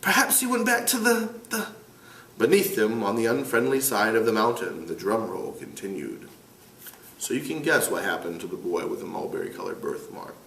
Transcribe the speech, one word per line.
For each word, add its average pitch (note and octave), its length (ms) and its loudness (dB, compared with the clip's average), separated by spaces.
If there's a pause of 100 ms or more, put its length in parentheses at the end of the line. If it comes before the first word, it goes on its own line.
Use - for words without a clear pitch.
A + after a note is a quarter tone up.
Perhaps C4+ 380 4
he C4 80 0
went A#3+ 180 2
back A#3+ 220 2
to - 100 2
the, A3+ 320 4 (200)
the, A3 180 -4 (720)
Beneath A#2 380 4
them, A2 280 2
on G2+ 120 0
the A2+ 120 2
unfriendly C3 520 2
side A2 360 2
of A2+ 100 4
the A2+ 80 4
mountain, G2+ 540 0
the E2 80 -6
drum F#2+ 340 0
roll F2+ 220 -6
continued. E2+ 760 -10 (920)
So - 160 -4
you C3+ 60 0
can D#3 200 -6
guess D3+ 300 2
what F2 120 -2
happened E2+ 380 -4
to - 60 -8
the F2+ 100 -8
boy F2 300 -4
with F2 120 -4
the - 60 -10
mulberry-colored - 720 -8
birthmark. - 560 -8 (120)